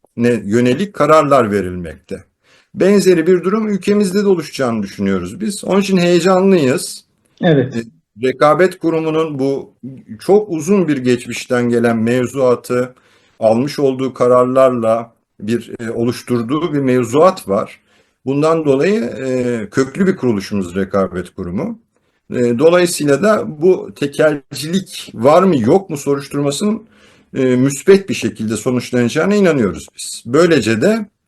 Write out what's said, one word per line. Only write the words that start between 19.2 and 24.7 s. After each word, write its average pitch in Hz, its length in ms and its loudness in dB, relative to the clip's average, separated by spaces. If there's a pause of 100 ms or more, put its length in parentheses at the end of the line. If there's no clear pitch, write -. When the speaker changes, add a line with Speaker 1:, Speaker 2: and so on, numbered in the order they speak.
Speaker 1:
köklü 135 360 -2
bir 185 100 0
kuruluşumuz 98 600 -4
Rekabet 95 540 -4
Kurumu. 113 480 -8 (520)
E, 120 280 0
dolayısıyla 165 640 2
da 190 400 0
bu 180 320 0
tekelcilik 151 1200 -4